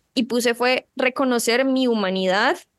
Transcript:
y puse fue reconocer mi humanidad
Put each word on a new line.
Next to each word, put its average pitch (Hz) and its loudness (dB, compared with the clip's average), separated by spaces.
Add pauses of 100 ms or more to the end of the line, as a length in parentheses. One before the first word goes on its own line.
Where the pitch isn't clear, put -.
(140)
y 262 -2
puse 233 0
fue 247 0
reconocer 254 0
mi 262 0
humanidad 196 0 (220)